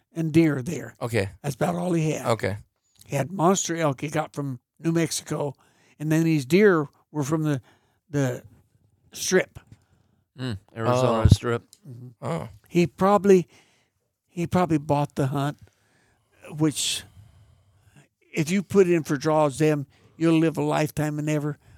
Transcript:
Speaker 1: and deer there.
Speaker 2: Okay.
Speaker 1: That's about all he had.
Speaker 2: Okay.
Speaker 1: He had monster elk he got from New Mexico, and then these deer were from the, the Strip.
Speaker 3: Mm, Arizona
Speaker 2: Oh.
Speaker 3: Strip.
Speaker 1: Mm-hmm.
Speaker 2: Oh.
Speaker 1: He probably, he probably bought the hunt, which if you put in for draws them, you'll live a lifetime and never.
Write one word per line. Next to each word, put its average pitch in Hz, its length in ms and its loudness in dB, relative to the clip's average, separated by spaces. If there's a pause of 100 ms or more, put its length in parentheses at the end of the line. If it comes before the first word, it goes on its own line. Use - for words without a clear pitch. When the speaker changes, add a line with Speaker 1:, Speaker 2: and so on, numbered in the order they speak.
(140)
Speaker 1:
and 165 180 -4
deer 151 280 4
there. 131 400 -10
Speaker 2:
Okay. 110 300 -2 (120)
Speaker 1:
That's 139 120 -6
about - 220 -4
all 175 180 -4
he 156 160 0
had. - 220 -6
Speaker 2:
Okay. 104 260 -4 (480)
Speaker 1:
He 143 100 -6
had 135 160 -4
monster 170 440 0
elk 165 260 -2
he 147 60 -8
got 151 260 -6
from 139 240 -8 (200)
New 160 140 -2
Mexico, 151 600 -4 (440)
and 156 140 -2
then 160 120 2
these 156 200 2
deer 170 440 4 (220)
were 151 140 -2
from 156 200 -2
the, 147 180 -2 (480)
the 139 320 -2 (680)
Strip. - 460 -2 (800)
Speaker 3:
Mm, 123 200 -6 (180)
Arizona 120 460 2
Speaker 2:
Oh. 110 60 6
Speaker 3:
Strip. 120 340 2 (260)
Speaker 1:
Mm-hmm. 123 200 -18 (120)
Speaker 2:
Oh. 147 280 -8 (200)
Speaker 1:
He 175 200 2
probably, 190 580 4 (800)
he 170 200 -8
probably 165 300 0
bought 143 360 -2
the 139 140 -2
hunt, 143 280 -4 (920)
which - 520 -2 (1300)
if 160 180 -2
you 196 120 0
put 190 260 4
in 170 160 2
for 151 120 -2
draws 151 420 2
them, 151 280 2 (300)
you'll 160 240 2
live 156 180 0
a 143 40 -2
lifetime 151 560 -2
and 147 80 -4
never. 151 300 -2 (220)